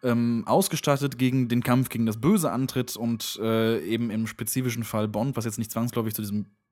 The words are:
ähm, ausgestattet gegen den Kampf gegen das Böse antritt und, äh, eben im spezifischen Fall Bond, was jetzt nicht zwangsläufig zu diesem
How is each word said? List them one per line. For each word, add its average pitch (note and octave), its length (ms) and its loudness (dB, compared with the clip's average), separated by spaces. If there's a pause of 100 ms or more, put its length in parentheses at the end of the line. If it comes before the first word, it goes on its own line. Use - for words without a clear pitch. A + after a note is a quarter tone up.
ähm, A#2 420 2
ausgestattet C#3 720 2
gegen B2+ 300 2
den A#2+ 160 2
Kampf B2+ 240 4
gegen A#2 180 -2
das A2 140 0
Böse D#3+ 320 4
antritt B2+ 460 -2
und, A#2 440 -4
äh, A2+ 380 2
eben A2+ 300 -2
im A2 180 -2
spezifischen A#2+ 560 -4
Fall G#2+ 240 -2
Bond, A2 300 -2
was A2+ 80 -4
jetzt A2 120 -4
nicht A2 140 -6
zwangsläufig A2+ 420 -2
zu - 80 -4
diesem G#2 260 -4 (240)